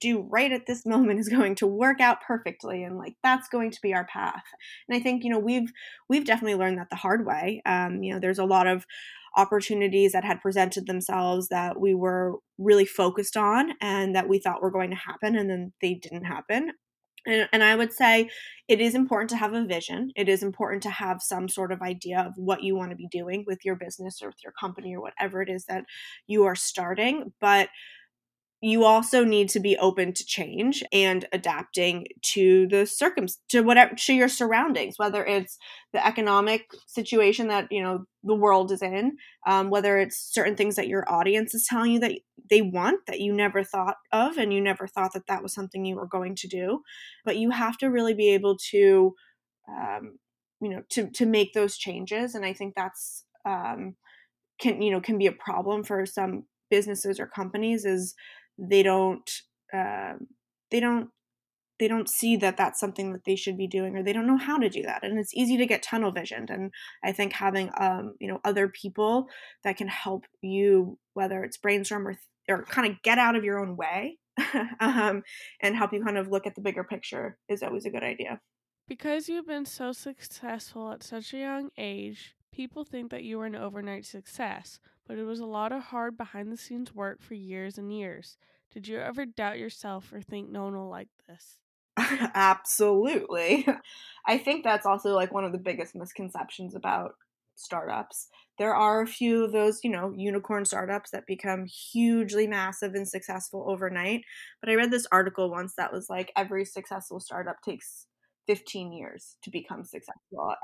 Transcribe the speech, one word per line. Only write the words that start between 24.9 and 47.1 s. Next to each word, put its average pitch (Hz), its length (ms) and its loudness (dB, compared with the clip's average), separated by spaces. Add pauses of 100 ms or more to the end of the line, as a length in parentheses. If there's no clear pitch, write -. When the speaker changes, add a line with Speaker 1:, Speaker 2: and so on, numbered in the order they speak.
Speaker 1:
or 104 80 -10
whatever 190 400 -6
it 190 80 -6
is 185 140 -6
that 190 220 -8 (420)
you 208 160 6
are 185 100 4
starting. 196 840 -2
But 202 280 6 (920)
you 220 220 6
also 226 380 8
need 208 280 6
to 214 100 2
be 196 160 4
open 185 380 2
to - 100 -6
change 226 640 -2
and 190 400 4
adapting 175 760 -2 (160)
to 185 460 6
the 202 180 4
circum-, 277 400 0 (240)
to 240 100 6
whatever, 240 340 8
to 269 200 2
your 254 140 6
surroundings, 233 680 0
whether 208 280 0
it's 196 340 -2 (340)
the - 120 2
economic 214 580 4 (240)
situation 226 640 4
that, 202 220 0
you 202 120 -2
know, 185 240 -2 (180)
the 208 100 2
world 196 380 6
is 190 80 -4
in, 202 380 -2 (280)
um, 190 220 4
whether 202 300 4
it's 196 200 0 (140)
certain 202 240 2
things 208 200 2
that 190 120 -2
your 190 240 0
audience 196 420 2
is 226 140 -2
telling 233 240 2
you 240 80 4
that 233 180 0 (300)
they 214 140 8
want 190 440 2
that - 140 -6
you 202 120 0
never 202 300 2
thought 190 340 -2 (140)
of 269 280 2
and 208 160 2
you 196 60 2
never 196 280 0
thought 190 240 -2
that 190 160 -10
that 190 140 -2
was 196 100 -8
something 190 320 -8
you 190 100 -4
were 180 140 -8
going 185 260 -4
to 190 140 -10
do. 185 320 -4 (460)